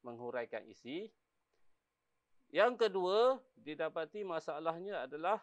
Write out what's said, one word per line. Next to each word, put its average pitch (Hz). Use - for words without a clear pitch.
menghuraikan 120
isi. 151
Yang 220
kedua, 202
didapati 160
masalahnya 165
adalah 160